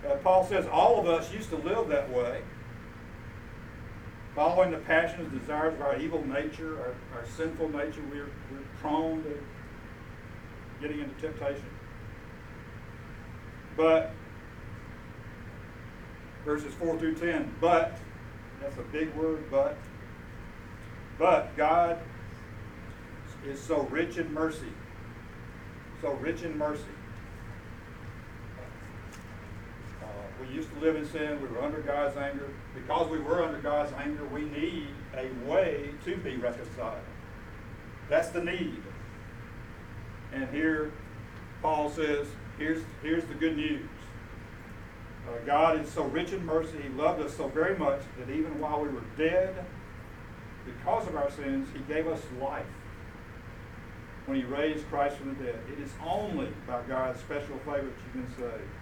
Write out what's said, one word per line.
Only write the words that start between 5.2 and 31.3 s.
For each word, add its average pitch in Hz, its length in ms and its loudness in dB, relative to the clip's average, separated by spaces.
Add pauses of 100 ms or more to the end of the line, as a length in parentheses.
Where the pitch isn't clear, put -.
desires 151 360 2
of 147 80 -4
our 139 160 4
evil 156 280 0
nature, 156 540 -2
our, 123 160 -2 (240)
our 120 60 -6
sinful 160 440 -2
nature. 147 400 -2
We're, 143 200 -6 (220)
we're 135 140 -8 (140)
prone 160 440 2
to 147 140 -4 (1400)
getting 147 220 -4
into 131 200 -6
temptation. 143 440 -2 (2000)
But, 160 340 8 (2250)
verses 147 280 0
four 165 240 2
through 160 180 2
ten, 160 460 0
"But," 165 360 8 (640)
that's - 180 -4
a - 60 -6
big 156 320 -2
word, 156 340 0
"but," 139 280 4 (1400)
"but - 380 8
God 170 420 6 (1500)
is 139 160 -6
so 147 220 4
rich 160 340 2
in 156 160 0
mercy," 156 400 0 (1300)
so 143 140 0
rich 170 260 -2
in 156 160 -4
mercy. 147 260 0 (3250)
Uh, - 20 -8 (360)
we 131 120 -8
used 160 200 -2
to 147 80 -6
live 160 160 6
in 151 80 -2
sin. 151 360 -2